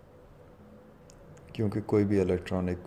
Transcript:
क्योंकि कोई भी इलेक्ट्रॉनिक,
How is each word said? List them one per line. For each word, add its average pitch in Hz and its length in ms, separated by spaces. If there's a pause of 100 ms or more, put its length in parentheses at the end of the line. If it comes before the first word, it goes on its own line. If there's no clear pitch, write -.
(1500)
क्योंकि 104 260
कोई 104 240
भी 101 160
इलेक्ट्रॉनिक, 90 680